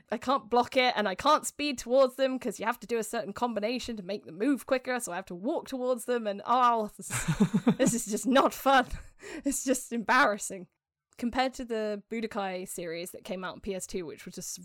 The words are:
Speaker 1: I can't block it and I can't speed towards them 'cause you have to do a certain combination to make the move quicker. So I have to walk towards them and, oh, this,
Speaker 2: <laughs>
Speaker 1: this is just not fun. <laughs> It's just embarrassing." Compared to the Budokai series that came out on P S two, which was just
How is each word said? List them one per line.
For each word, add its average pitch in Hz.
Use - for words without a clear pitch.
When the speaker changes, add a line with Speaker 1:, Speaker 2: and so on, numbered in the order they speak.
Speaker 1:
I 220
can't 254
block 240
it 254
and 208
I 190
can't 285
speed 285
towards 254
them 262
'cause 214
you 202
have 240
to 196
do 233
a 214
certain 208
combination 233
to 196
make 196
the -
move 226
quicker. 254
So 175
I 175
have 190
to 180
walk 240
towards 254
them 240
and, 202
oh, 233
this, -
Speaker 2:
<laughs> 175
Speaker 1:
this 254
is 233
just 226
not 269
fun. 262
<laughs> 359
It's -
just -
embarrassing." 220
Compared 254
to 262
the 214
Budokai 202
series 170
that -
came 190
out 175
on 180
P 190
S 180
two, 185
which -
was 180
just -